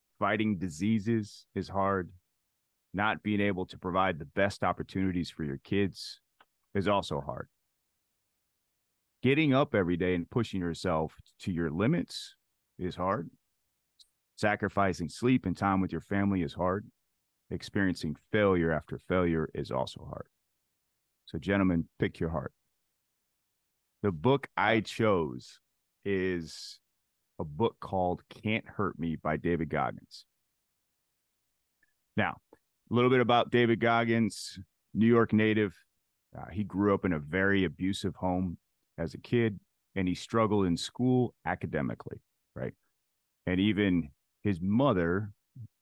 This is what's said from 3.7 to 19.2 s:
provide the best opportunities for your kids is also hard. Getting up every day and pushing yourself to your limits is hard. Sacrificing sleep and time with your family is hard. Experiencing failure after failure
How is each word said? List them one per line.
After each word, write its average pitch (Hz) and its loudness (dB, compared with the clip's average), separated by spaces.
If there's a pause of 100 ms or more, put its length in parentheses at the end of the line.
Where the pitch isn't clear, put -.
provide 92 0
the 76 -12
best 101 -2
opportunities 90 -2
for - -8
your 69 -4
kids - -4 (540)
is 98 0
also 90 0
hard. 65 -10 (1800)
Getting 139 4
up 139 2
every 90 2
day 90 2
and 87 -2
pushing 110 -2
yourself 82 -2 (240)
to 98 -6
your 82 -2
limits 113 -2 (420)
is 90 -6
hard. 92 -2 (1040)
Sacrificing 98 0
sleep 123 0
and 85 -2
time 95 2
with 87 -2
your 82 -6
family 98 0
is 71 -6
hard. 92 -2 (640)
Experiencing 90 -2 (160)
failure 95 4
after - -4
failure 87 0